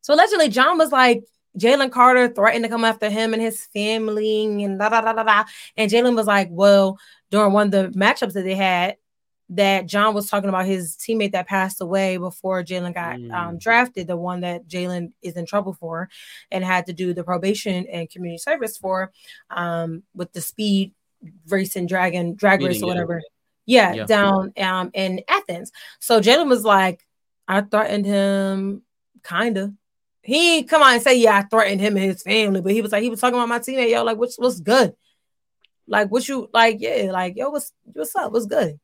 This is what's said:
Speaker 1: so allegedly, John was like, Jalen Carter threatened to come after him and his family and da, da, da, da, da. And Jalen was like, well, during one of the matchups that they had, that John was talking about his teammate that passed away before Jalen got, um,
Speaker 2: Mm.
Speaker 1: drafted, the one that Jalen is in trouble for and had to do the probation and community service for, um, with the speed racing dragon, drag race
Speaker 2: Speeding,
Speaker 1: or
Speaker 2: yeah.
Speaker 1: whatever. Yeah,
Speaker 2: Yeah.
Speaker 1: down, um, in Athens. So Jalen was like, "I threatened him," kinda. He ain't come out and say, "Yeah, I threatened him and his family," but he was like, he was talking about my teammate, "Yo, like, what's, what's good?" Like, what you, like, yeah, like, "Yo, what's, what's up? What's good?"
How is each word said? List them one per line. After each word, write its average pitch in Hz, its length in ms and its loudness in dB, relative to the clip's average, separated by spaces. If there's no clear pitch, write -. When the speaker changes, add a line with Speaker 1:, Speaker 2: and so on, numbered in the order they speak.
Speaker 1:
so - 140 0
allegedly, 349 340 4
John 262 300 2
was 320 140 2
like, 247 320 4
Jalen 254 320 2
Carter 247 380 6
threatened 226 360 2
to 226 40 -4
come 226 160 -2
after 214 260 0
him 220 240 -2
and 220 80 -2
his 226 240 -6
family 214 760 -2
and 196 140 -4
da, 208 100 0
da, 226 120 2
da, 220 120 0
da, 220 120 -2
da. 214 200 2
And 214 140 0
Jalen 240 260 4
was 220 100 0
like, 202 240 2
well, 196 480 4
during 202 220 4
one 208 140 4
of 202 60 0
the 190 260 0
matchups 208 360 2
that 190 80 -4
they 190 120 -4
had, 190 420 0
that 196 360 2
John 202 280 2
was 202 140 -4
talking 202 220 -2
about 185 160 -2
his 185 300 -4
teammate 214 360 -2
that 180 160 -4
passed 190 320 -2
away 190 380 -2
before 185 440 -6
Jalen 175 320 -8
got, 170 220 -8
um, 170 240 -6
Speaker 2:
Mm. 170 40 -12
Speaker 1:
drafted, 233 480 0
the 175 100 -6
one 175 260 -6
that 175 260 -8
Jalen 180 440 -8
is 175 140 -10
in 170 100 -8
trouble 196 260 -4
for 165 360 -10
and 190 120 -6
had 185 240 -2
to 185 60 -12
do 180 220 -4
the 175 100 -8
probation 180 680 -4
and 170 200 -10
community 175 280 -12
service 285 380 -4
for, 185 340 -4
um, 170 520 -6
with 175 180 -12
the 175 100 -10
speed 196 500 -2
racing 190 380 -2
dragon, 180 480 -2
drag 196 280 2
race 180 140 0
Speaker 2:
Speeding, - 60 -4
Speaker 1:
or 185 60 -2
Speaker 2:
yeah. 180 60 -2
Speaker 1:
whatever. 170 280 -4
Yeah, 220 280 6
Speaker 2:
Yeah. 110 120 -6
Speaker 1:
down, 196 520 2
um, 185 360 -4
in 190 340 -4
Athens. 240 440 -4
So 226 220 2
Jalen 269 280 4
was 240 160 2
like, 190 400 2
"I 196 140 0
threatened 208 440 -2
him," 196 760 -2
kinda. 202 480 -4
He 330 360 2
ain't 247 100 -6
come 311 140 4
out 269 100 8
and 233 100 2
say, 254 140 6
"Yeah, 220 220 6
I 202 40 0
threatened 202 380 0
him 208 160 0
and 190 80 0
his 185 180 -2
family," 196 380 0
but 190 120 0
he 220 100 0
was 208 100 -4
like, 208 100 0
he 247 60 -2
was 226 120 -6
talking 247 180 0
about 240 100 -2
my 240 120 -2
teammate, 254 300 -2
"Yo, 233 140 2
like, 226 140 -2
what's, 247 200 -4
what's 240 220 -2
good?" 214 340 2
Like, 202 240 0
what 247 180 -2
you, 269 240 -6
like, 226 280 4
yeah, 220 320 -2
like, 185 240 -4
"Yo, 262 140 -4
what's, 285 220 -8
what's - 320 -10
up? 359 160 -4
What's 226 140 -2
good?" 196 380 -2